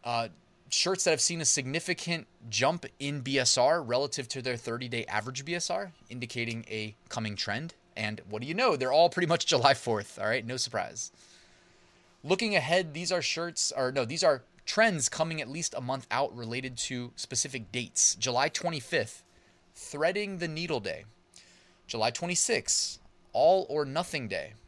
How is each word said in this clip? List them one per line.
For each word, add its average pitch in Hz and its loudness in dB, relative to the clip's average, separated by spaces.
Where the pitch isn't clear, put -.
uh, 117 -2
shirts 180 2
that 180 6
have 151 4
seen 165 0
a 147 -2
significant 160 -2
jump 127 0
in 143 -4
B 135 2
S 123 4
R 151 4
relative 127 -2
to 131 -8
their 123 -2
thirty-day 120 -4
average 127 -2
B 165 -4
S - -4
R, 185 -4
indicating 117 -4
a 107 -6
coming 107 -4
trend. 123 -4
And 107 -4
what 110 -4
do 131 -6
you 160 -4
know? 214 4
They're 127 0
all 170 8
pretty 175 0
much 170 2
<laughs> - 2
July 139 8
fourth, 107 -2
all 104 0
right? 113 0
No 127 -6
surprise. - -4
Looking 196 2
ahead, 160 2
these 170 -4
are 175 2
shirts, - -2
or 131 0
no, 131 2
these 156 -2
are 143 4
trends 202 2
coming 160 -2
at 120 -8
least 156 -6
a 131 -6
month 127 -4
out 127 0
related 120 -6
to 123 -6
specific 127 -6
dates. - 2
July 127 2
twenty-fifth, 156 -4
Threading 185 -2
the 170 -4
Needle 160 -4
Day. 87 -8
July 117 0
twenty-sixth, - 0
All 175 6
or 147 0
Nothing 139 -4
Day. 90 -4